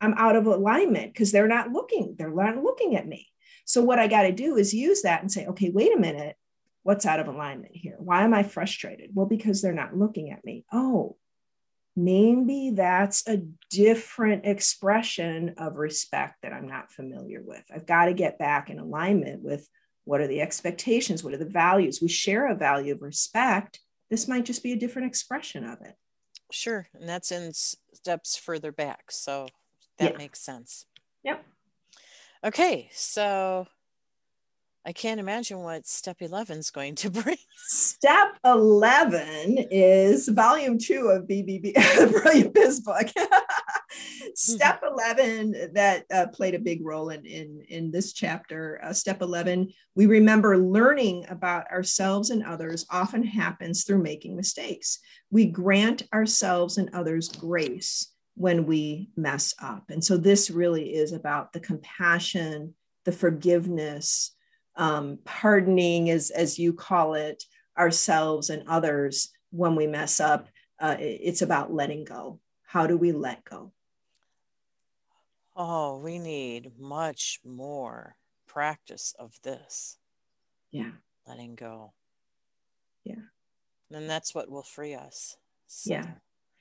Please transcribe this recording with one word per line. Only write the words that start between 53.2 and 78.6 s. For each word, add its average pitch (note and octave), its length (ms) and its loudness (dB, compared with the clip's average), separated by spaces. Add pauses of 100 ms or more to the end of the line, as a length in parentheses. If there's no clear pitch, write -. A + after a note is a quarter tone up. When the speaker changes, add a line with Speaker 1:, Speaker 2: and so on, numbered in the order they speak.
Speaker 1:
happens F3 600 -4
through G3 180 2
making D3+ 360 -6
mistakes. - 600 -6 (320)
We G#3 160 6
grant F#3+ 560 0 (100)
ourselves F#3 640 0
and F#3+ 160 -2
others E3 360 -2
grace E3 840 -6 (220)
when E3+ 300 2
we D#3 520 -2
mess C#3+ 440 -4
up. A#2+ 280 -14
And E3 140 -6
so F#3+ 120 2
this G3 340 4
really E3 460 -2
is D3+ 160 0
about D3 420 -6
the E3+ 60 -10
compassion, E3 1120 -4 (300)
the F3+ 80 -2
forgiveness, E3+ 1200 0 (440)
um, D3+ 500 -2
pardoning, F3+ 840 4
as, D#3+ 180 0
as E3 300 -2
you E3+ 140 2
call D#3+ 420 0
it, D3+ 280 -6 (340)
ourselves D#3 720 2
and D3+ 180 -10
others D3 600 0 (200)
when E3+ 260 0
we D3+ 120 0
mess D3+ 320 -2
up. D3+ 280 2 (320)
Uh, D#3 200 -2
it, C#3 240 -6
it's F3 180 -2
about D#3 320 -2
letting D3+ 320 -4
go. - 340 -16 (240)
How E3 220 0
do E3+ 100 2
we E3+ 160 2
let C#3 320 -6
go? - 280 -20 (1800)
Speaker 2:
Oh, E3 420 -6
we E3 220 -12
need C3 600 -10
much C#3+ 640 -8
more B2+ 720 -14 (320)
practice - 680 -8